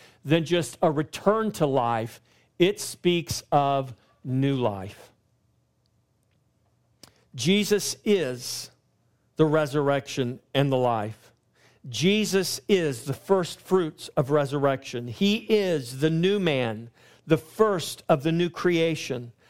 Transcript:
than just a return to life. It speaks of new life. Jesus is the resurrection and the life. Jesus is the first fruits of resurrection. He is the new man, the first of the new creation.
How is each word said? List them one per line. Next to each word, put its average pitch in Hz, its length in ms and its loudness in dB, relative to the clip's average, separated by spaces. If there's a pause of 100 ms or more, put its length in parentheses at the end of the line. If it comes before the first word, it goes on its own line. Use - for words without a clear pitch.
(240)
than 160 200 2
just 165 380 -2
a 165 100 4
return 202 600 0
to 160 120 0
life. 117 560 0 (380)
It 185 200 4
speaks - 720 -2
of 139 420 0 (300)
new 135 320 0
life. 101 560 -6 (2250)
Jesus 196 680 0
is 143 680 -2 (640)
the 160 100 4
resurrection 139 920 0 (140)
and 139 180 2
the 131 60 2
life. 113 540 -2 (560)
Jesus 185 800 0
is 160 380 0
the 139 80 -6
first - 480 -2
fruits 180 460 -2 (100)
of 139 140 0
resurrection. 135 760 0
He 202 420 0
is 160 500 0
the 156 100 2
new 180 300 0
man, 120 500 -2 (380)
the 156 100 4
first - 720 -2
of 147 140 4
the 160 80 0
new 170 180 0
creation. 160 840 -2 (160)